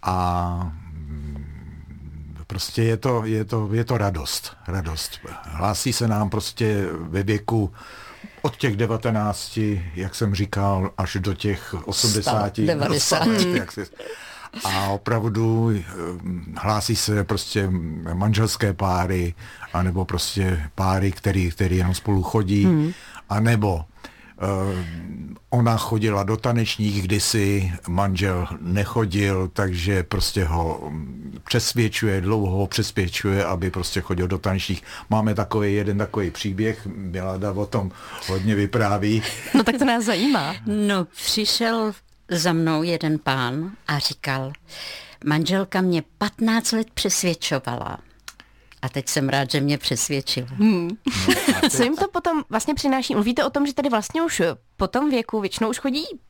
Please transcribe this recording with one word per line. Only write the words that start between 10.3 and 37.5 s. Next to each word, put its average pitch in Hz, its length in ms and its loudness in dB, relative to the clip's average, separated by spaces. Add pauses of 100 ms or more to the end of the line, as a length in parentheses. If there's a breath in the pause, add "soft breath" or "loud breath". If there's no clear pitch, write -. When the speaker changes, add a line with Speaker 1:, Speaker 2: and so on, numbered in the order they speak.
Speaker 1:
říkal, 98 640 2
až 95 220 -2
do 95 140 0
těch 98 400 -2 (140)
osmdesáti, 104 760 2
Speaker 2:
Sta, 170 100 4
devadesáti. 156 680 2
Speaker 1:
sto, 180 80 4
jak - 240 -2
se-, 101 140 -8 (760 loud breath)
a 98 240 0
opravdu, 113 880 2
eh, 92 60 -2 (720)
hlásí 107 400 0
se 104 280 2
prostě 98 440 0 (460)
manželské 104 580 2
páry, 90 640 0 (380 loud breath)
anebo 90 320 2
prostě 87 680 0
páry, 95 380 2
který, 92 380 0
který 92 260 2
jenom 90 180 2
spolu 98 280 2
chodí, 101 420 2
Speaker 3:
Hmm. 165 280 4 (360 loud breath)
Speaker 1:
anebo, 104 560 2 (580 loud breath)
eh, 95 420 0 (680)
ona 117 260 4
chodila 104 460 2
do 104 140 0
tanečních 107 680 0
kdysi, 98 680 2 (160)
manžel 92 580 0 (140)
nechodil, 98 920 0
takže 92 500 0
prostě 95 420 0
ho, 82 360 0 (100)
mm, 71 540 -10
přesvědčuje, 110 760 2
dlouho 98 360 2
ho 98 100 2
přesvědčuje, 98 800 0
aby 90 260 0
prostě 90 300 -4
chodil 90 280 -2
do 92 100 -2
tanečních. 95 440 -2 (280 loud breath)
Máme 107 240 2
takový, 104 400 0
jeden 101 240 0
takový 101 320 -2
příběh, 104 560 -2
Milada 95 680 -4